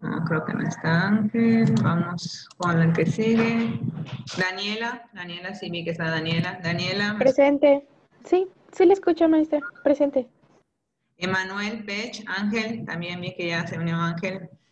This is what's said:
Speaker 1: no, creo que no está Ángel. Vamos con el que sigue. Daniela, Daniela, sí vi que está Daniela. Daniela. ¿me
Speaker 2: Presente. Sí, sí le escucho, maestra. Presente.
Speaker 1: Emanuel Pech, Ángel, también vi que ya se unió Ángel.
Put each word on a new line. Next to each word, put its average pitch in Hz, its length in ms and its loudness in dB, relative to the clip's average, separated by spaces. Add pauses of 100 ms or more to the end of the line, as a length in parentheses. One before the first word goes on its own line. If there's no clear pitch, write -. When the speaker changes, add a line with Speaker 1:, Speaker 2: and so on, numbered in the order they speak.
Speaker 1:
no, 165 240 -4
creo 165 220 -2
que - 80 -4
no - 120 -2
está 165 420 0
Ángel. 226 720 4
Vamos 170 760 -2
con 170 240 2
el 165 140 6
que 160 100 2
sigue. 226 760 2 (580)
Daniela, 208 720 -4
Daniela, 180 420 -12
sí 180 160 -10
vi 170 140 -8
que 170 60 -4
está 165 200 -4
Daniela. 165 520 -2
Daniela. 180 500 -2
¿me 214 60 -4
Speaker 2:
Presente. 277 680 4 (380)
Sí, 370 240 2 (240)
sí 370 140 6
le 381 80 8
escucho, 339 340 2
maestra. 311 320 4 (240)
Presente. 277 420 2 (920)
Speaker 1:
Emanuel 190 680 -4
Pech, 214 420 -8
Ángel, 208 600 -2
también 175 340 -6
vi 175 140 -8
que 175 140 -4
ya 165 180 -2
se 165 120 -8
unió 165 180 -2
Ángel. 170 520 -4 (240)